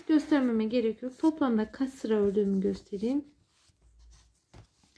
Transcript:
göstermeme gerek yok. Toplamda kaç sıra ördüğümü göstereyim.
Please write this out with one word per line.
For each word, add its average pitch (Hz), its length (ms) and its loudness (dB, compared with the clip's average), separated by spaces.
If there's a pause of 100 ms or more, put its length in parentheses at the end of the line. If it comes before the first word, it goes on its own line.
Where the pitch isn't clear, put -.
göstermeme 262 560 2
gerek 220 380 -2
yok. 254 160 -10
Toplamda 254 540 0
kaç 262 180 -4
sıra 220 240 -4
ördüğümü 202 460 2
göstereyim. 202 640 -4 (1700)